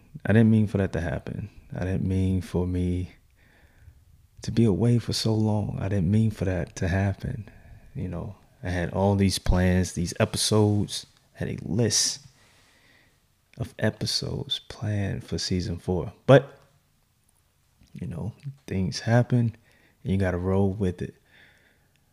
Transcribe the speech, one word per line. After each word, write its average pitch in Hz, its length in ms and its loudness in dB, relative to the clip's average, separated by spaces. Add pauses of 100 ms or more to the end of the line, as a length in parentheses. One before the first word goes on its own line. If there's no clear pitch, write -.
(240)
I 98 80 2
didn't 110 180 6
mean 110 160 4
for 98 120 -2
that 95 160 0
to 80 60 -2
happen. - 500 -6 (280)
I 90 60 -4
didn't 92 200 -2
mean 92 360 0
for 90 260 -4
me 90 460 -2 (1300)
to - 80 -8
be 117 140 4
away 117 340 4
for 104 140 -4
so 110 220 0
long. 107 460 0
I 98 80 -4
didn't 98 220 0
mean 110 220 4
for - 140 -4
that 90 300 -4
to 92 120 -2
happen. 95 600 -2 (460)
You 92 140 -6
know, 90 260 -8 (300)
I 87 60 -6
had 87 220 -2
all 98 220 2
these 98 240 2
plans, 90 540 2
these 87 260 -4
episodes, 104 880 2 (280)
I - 100 -8
had - 40 -4
a - 140 -8
list 107 580 0 (1400)
of 110 200 -8
episodes - 800 -4
planned 101 640 -4
for - 160 -6
season 90 400 -4
four. 90 340 -4 (140)
But, - 320 6 (1300)
you - 160 -12
know, 87 240 -8 (340)
things 95 340 -4
happen 120 540 2 (480)
and - 100 -4
you 95 60 2
gotta 90 200 0
roll 95 340 2
with 95 300 -2
it. - 120 -10 (1000)